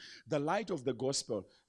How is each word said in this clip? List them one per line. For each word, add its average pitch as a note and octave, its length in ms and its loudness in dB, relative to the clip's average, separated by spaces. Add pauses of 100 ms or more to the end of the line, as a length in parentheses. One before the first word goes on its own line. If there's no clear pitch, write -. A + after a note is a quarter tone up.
(280)
the D#3 100 2
light F3 320 2
of C#3+ 140 -2
the C3 80 4
gospel A#2 520 -2 (240)